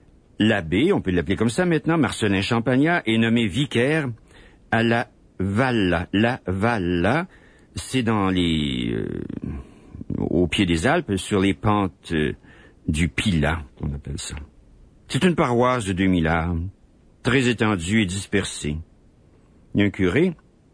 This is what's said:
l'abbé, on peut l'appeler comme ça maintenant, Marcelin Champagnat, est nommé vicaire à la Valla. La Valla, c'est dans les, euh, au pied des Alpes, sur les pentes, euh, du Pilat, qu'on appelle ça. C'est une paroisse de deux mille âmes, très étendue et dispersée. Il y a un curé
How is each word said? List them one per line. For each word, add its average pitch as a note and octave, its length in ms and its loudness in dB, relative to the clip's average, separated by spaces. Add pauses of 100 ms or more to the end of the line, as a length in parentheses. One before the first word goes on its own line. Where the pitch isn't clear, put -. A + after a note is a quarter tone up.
(400)
l'abbé, G#2 540 2
on G2 80 0
peut F#2 100 -4
l'appeler F2 240 0
comme A2+ 140 0
ça F#3 160 0
maintenant, E3 320 0
Marcelin G2+ 440 0
Champagnat, C3 640 2
est A2+ 120 2
nommé A2+ 300 2
vicaire C3+ 600 0 (640)
à A2+ 120 2
la A#2 260 0 (300)
Valla. G2 760 0
La A#2 320 2
Valla, G2 800 0 (480)
c'est - 280 -4
dans G#2 260 2
les, D2+ 640 0
euh, G1+ 300 -6 (960)
au - 280 2
pied G2+ 180 0
des F2 220 0
Alpes, D3 300 0
sur F#2+ 240 -2
les G2 120 2
pentes, G#2 600 -2
euh, D2+ 200 0 (540)
du D#2 220 0
Pilat, D#2 540 0 (140)
qu'on D2+ 160 -6
appelle C#2+ 260 -10
ça. - 160 -12 (760)
C'est - 140 0
une F3+ 120 4
paroisse B2 480 2
de F#2+ 80 -2
deux F#2+ 140 2
mille F2+ 220 2
âmes, E2+ 420 -2 (540)
très C3 260 2
étendue G#2+ 540 0
et - 20 0
dispersée. F2+ 720 -4 (960)
Il G2 80 2
y - 20 4
a G#2 40 4
un - 20 0
curé A2+ 440 2 (400)